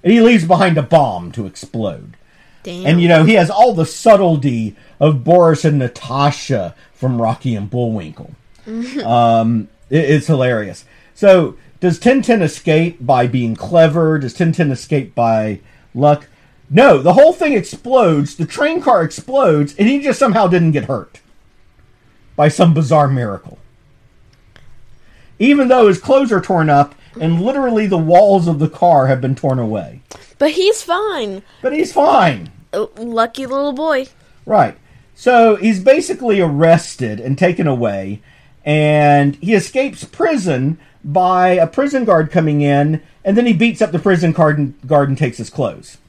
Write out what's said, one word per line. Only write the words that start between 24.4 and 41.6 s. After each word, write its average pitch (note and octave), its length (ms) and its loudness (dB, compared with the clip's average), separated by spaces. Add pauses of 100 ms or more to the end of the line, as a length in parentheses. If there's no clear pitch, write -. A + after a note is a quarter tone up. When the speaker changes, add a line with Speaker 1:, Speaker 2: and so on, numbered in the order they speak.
Speaker 1:
Even C4+ 300 2
though B3 200 4
his F3+ 100 2
clothes C4+ 340 0
are F#3 80 0
torn D#3+ 300 -2
up, C#3+ 240 2 (260)
and E3 220 -2
literally A#3+ 440 -2
the F#3 120 -2
walls F3 500 4
of D#3 100 -2
the D#3 100 -2
car D#3 400 2
have C3 120 0
been C3+ 140 -4
torn C3 240 -4
away. G#2+ 420 -8 (380)
Speaker 2:
But D4+ 140 0
he's F#4+ 300 -2
fine. E4 600 -6 (180)
Speaker 1:
But C4 140 -4
he's - 180 -4
fine. F3+ 580 0 (220)
Speaker 2:
Oh, - 240 -6
lucky A#3 500 -6
little C#4 260 -6
boy. C#4 340 -4 (400)
Speaker 1:
Right. D3 300 0 (380)
So A#3 420 2
he's G#3 240 -2
basically B3+ 600 0
arrested D3 800 0
and C3 180 -6
taken F3+ 280 -2
away, G#2 540 -4 (440)
and D3 720 2
he G#3+ 180 -2
escapes B3+ 500 -4
prison F3 760 -4 (260)
by F3+ 460 0
a F3 160 2